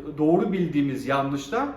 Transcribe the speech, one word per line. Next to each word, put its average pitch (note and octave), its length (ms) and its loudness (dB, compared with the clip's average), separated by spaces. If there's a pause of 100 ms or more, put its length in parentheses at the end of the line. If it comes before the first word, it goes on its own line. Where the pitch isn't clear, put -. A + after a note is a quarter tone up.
(180)
doğru F#3 340 4
bildiğimiz C#3+ 540 0
yanlışlar, C#3 720 -2